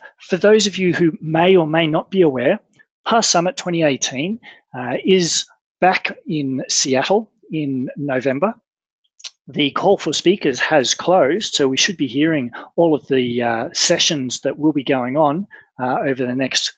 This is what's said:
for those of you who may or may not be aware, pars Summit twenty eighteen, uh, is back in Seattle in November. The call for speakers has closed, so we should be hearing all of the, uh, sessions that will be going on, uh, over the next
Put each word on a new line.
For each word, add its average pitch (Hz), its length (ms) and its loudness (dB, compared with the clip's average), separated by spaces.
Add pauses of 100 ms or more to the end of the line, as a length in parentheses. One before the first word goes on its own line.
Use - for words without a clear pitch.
(220)
for - 160 -4
those 208 280 4
of 185 100 -4
you 185 160 2
who 165 300 2
may 165 340 4
or 165 120 4
may 160 180 2
not 160 240 -2
be 190 140 2
aware, 139 360 2 (460)
pars 226 200 2
Summit 180 320 0
twenty 170 240 -2
eighteen, 147 580 -2 (380)
uh, 123 260 -6
is 190 420 2 (360)
back - 340 0 (120)
in 143 400 -4
Seattle 147 640 0 (200)
in 139 440 -4
November. 139 580 -2 (920)
The 139 240 0
call 180 260 2
for 156 160 -4
speakers 165 460 -4
has 139 340 0
closed, 175 600 0
so 139 120 2
we 131 100 0
should 175 200 0
be 143 80 0
hearing 135 460 -2 (240)
all 165 180 4
of 135 140 -2
the, 123 340 0
uh, 117 320 -2
sessions 151 680 -2
that - 180 -4
will 151 140 2
be 139 100 -2
going 127 340 0
on, 156 300 2 (340)
uh, 127 240 -2
over 135 180 -2
the 123 120 -2
next - 420 -4